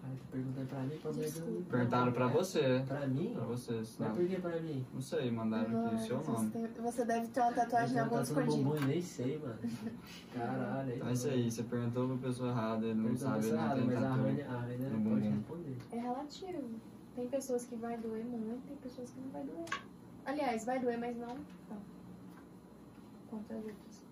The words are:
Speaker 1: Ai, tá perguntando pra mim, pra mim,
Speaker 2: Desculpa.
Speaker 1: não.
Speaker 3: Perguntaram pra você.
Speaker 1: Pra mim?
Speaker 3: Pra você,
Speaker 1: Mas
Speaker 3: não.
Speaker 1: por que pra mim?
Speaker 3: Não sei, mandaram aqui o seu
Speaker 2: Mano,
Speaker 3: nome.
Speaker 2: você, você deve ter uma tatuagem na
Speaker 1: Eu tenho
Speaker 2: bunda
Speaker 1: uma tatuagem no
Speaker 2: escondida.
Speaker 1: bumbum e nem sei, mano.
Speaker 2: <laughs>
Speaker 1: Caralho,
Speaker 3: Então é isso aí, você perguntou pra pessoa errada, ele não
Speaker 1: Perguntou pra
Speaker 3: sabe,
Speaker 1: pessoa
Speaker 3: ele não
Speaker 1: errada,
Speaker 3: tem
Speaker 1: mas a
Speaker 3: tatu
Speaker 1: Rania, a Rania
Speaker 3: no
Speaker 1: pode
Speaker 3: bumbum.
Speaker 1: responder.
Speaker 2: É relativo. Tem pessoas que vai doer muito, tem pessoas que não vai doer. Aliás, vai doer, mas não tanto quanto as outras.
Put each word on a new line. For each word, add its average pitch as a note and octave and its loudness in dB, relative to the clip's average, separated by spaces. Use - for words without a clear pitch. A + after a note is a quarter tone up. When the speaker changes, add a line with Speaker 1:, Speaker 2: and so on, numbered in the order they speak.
Speaker 1:
Ai, C3 -4
tá - -10
perguntando C3 -2
pra C#3 -4
mim, C#3+ -2
pra D#3 -2
mim, D3+ 0
Speaker 2:
Desculpa. D#3+ -2
Speaker 1:
não. F3 0
Speaker 3:
Perguntaram B2 4
pra B2 4
você. C3 4
Speaker 1:
Pra C#3+ 0
mim? C#3+ 2
Speaker 3:
Pra A#2 -2
você, A#2 -2
Speaker 1:
Mas A2+ -4
Speaker 3:
não. A2 2
Speaker 1:
por F3+ 4
que F#3 2
pra E3+ 0
mim? D3 -2
Speaker 3:
Não C3+ -4
sei, C3 0
mandaram A2+ 2
aqui A2+ 2
o A2+ 2
seu - 0
Speaker 2:
Mano, - 0
Speaker 3:
nome. A3 2
Speaker 2:
você, A3+ -2
você A#3+ 0
deve A#3 2
ter B3+ 0
uma A#3+ 6
tatuagem A#3+ 4
na A#3 4
Speaker 1:
Eu - 2
tenho - 2
Speaker 2:
bunda A#3 2
Speaker 1:
uma - 2
tatuagem D3+ 0
no D3+ 4
Speaker 2:
escondida. C#3 4
Speaker 1:
bumbum D3+ 2
e C3+ 4
nem F3 2
sei, C#3 -2
mano. A#2+ -6
Speaker 2:
<laughs> - -6
Speaker 1:
Caralho, B2+ 0
Speaker 3:
Então A2+ -2
é B2 4
isso B2 2
aí, A#2+ 4
você A#2+ -2
perguntou A#2+ 2
pra C3 2
pessoa B2 0
errada, A2 2
ele A2+ 2
não A2 4
Speaker 1:
Perguntou B2+ 2
pra - 2
Speaker 3:
sabe, - 2
Speaker 1:
pessoa A2+ 4
Speaker 3:
ele - -
não A2+ 2
Speaker 1:
errada, C3+ 4
Speaker 3:
tem B2+ 4
Speaker 1:
mas B2 4
a C3 4
Speaker 3:
tatu C3 4
Speaker 1:
Rania, C#3 2
a B2+ -2
Rania B2 -4
Speaker 3:
no - -2
Speaker 1:
pode G#2+ 4
Speaker 3:
bumbum. - 2
Speaker 1:
responder. D#3 -4
Speaker 2:
É A#3 -2
relativo. C#4 -4
Tem B3 -4
pessoas B3+ 0
que A#3+ -8
vai A#3 -4
doer A3 -4
muito, A#3+ -4
tem C#4+ -10
pessoas B3 -10
que C4 -12
não C4+ -8
vai C#4+ -6
doer. E4 -6
Aliás, C4 0
vai B3+ 2
doer, A#3+ 2
mas A#3+ -2
não A#3 -6
tanto G#3 -12
quanto G#3+ -8
as A3 -4
outras. G#3 -12